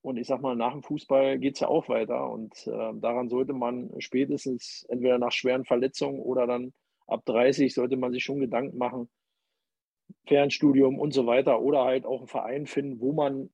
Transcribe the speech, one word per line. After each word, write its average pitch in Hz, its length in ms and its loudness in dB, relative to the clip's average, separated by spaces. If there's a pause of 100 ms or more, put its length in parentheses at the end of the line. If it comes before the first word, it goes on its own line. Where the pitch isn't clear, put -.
Und 127 160 -6
ich 117 120 -6
sag 135 120 0
mal, 135 140 -2
nach 117 180 0
dem 143 120 -12
Fußball 135 560 2
geht's 135 180 -2
ja - 80 0
auch 156 220 2
weiter. 120 420 -2
Und, 110 380 -12
äh, 113 260 -4
daran 120 340 -2
sollte 127 260 0
man 123 440 -4
spätestens 135 880 -4
entweder 123 300 2
nach 120 140 0
schweren 127 320 0
Verletzungen 135 560 -2
oder 123 260 0
dann 123 260 -4 (360)
ab - 160 -4
dreißig 131 500 4
sollte 127 220 0
man 127 160 -2
sich 131 100 -4
schon 139 160 -4
Gedanken 123 380 -2
machen, 123 320 -4 (1160)
Fernstudium 143 720 4
und 147 160 -2
so 131 120 2
weiter 127 360 4
oder 135 220 4
halt 131 200 0
auch 123 140 -4
einen 127 100 -14
Verein 135 380 -6
finden, 139 340 -4
wo 131 120 0
man 139 420 -2